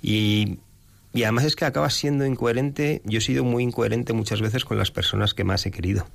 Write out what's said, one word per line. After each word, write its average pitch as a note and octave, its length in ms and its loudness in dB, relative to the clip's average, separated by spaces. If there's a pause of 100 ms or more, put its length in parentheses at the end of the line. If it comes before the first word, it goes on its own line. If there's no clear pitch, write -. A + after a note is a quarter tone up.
Y, G#2+ 580 2 (540)
y A#2+ 120 0
además A#2 200 2
es D3+ 120 0
que - 80 -2
acabas D3 300 0
siendo C#3+ 300 0
incoherente. C3+ 800 0
Yo G#2+ 140 -2
he - 20 0
sido C3 220 0
muy B2 220 2
incoherente A#2 480 0
muchas G#2+ 280 -2
veces A2 240 0
con A2 140 -2
las G2 140 0
personas G2+ 420 0
que - 80 -4
más F#2+ 240 0
he F#2+ 60 -4
querido. F#2 420 -2